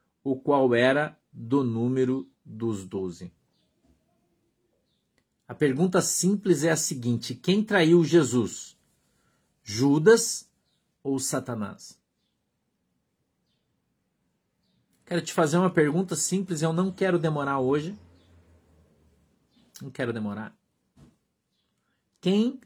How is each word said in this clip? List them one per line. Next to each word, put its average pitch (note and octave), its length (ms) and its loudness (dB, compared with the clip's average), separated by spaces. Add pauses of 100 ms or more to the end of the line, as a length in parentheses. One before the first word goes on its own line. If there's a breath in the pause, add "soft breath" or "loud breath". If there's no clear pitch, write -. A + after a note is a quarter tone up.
(220)
o C3+ 140 -2
qual C3+ 380 2
era C3+ 440 2 (140)
do B2+ 320 -2
número B2+ 640 -2 (160)
dos A2 400 -6
doze." F2+ 480 -8 (2250)
A C3 60 -12
pergunta D#3+ 480 2
simples F3+ 600 0
é E3 60 2
a D#3 60 2
seguinte: A#2+ 580 -4
quem G3 300 0
traiu F3 400 4
Jesus? B2 680 0 (920)
Judas D3+ 800 2 (560)
ou C3+ 160 -2
Satanás? B2 800 -8 (3000)
Quero F3 160 -4
te D#3+ 100 -12
fazer D#3+ 240 2
uma F3+ 140 4
pergunta E3+ 440 0
simples, F#3 460 -4
eu D#3+ 100 0
não F3+ 220 -2
quero F#3 260 0
demorar D3 420 -2
hoje. D3 380 -2 (1800)
Não C3+ 100 -14
quero B2 220 -6
demorar. G#2+ 420 -8 (1700)
Quem G#3+ 460 0